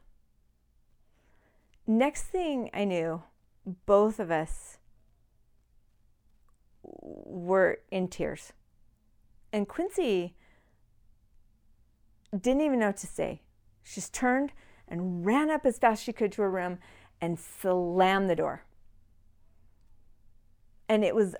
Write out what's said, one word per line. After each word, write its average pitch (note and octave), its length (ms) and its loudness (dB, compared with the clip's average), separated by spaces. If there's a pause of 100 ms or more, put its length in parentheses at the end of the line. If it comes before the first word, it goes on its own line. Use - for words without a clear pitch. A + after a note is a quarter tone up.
(1900)
Next C4+ 380 2
thing D4+ 500 -4
I G3+ 120 -2
knew, E3 380 -2 (640)
both G#3 340 4
of E3+ 120 -6
us - 460 -4 (2000)
were - 960 0 (120)
in F#3 160 0
tears. - 460 -8 (960)
And G3+ 160 -2
Quincy A#3 680 -2 (2000)
didn't B3+ 300 2
even C#4 180 2
know G#3+ 80 2
what G3+ 100 -2
to - 100 -12
say. - 340 -6 (420)
She - 120 -18
just - 180 -10
turned C4 400 0 (340)
and F3 380 -4
ran C#4+ 240 2
up G#3 160 -2
as A#3+ 120 2
fast A3 240 4
as - 20 -14
she A#3 100 -6
could G#3 200 0
to A3 100 -4
her G3 60 2
room F3+ 300 -4 (420)
and E3+ 160 -2
slammed F#3 920 2
the E3+ 60 2
door. D3+ 280 -4 (2250)
And G#3+ 160 4
it F3+ 100 2
was, G3+ 260 2